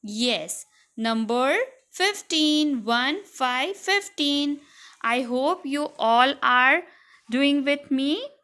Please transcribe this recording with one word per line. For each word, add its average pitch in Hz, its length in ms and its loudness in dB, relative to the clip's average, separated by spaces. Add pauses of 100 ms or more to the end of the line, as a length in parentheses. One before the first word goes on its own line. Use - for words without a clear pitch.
Yes, 214 640 -4 (300)
number 226 600 0 (340)
fifteen, 302 920 0
one, 254 400 -2
five, 262 520 -4
fifteen. 285 840 -2 (420)
I 240 200 0
hope 262 420 -2
you 285 340 -4
all 240 440 4
are 254 400 4 (480)
doing 277 340 2
with 285 260 -2
me. 294 380 -2 (160)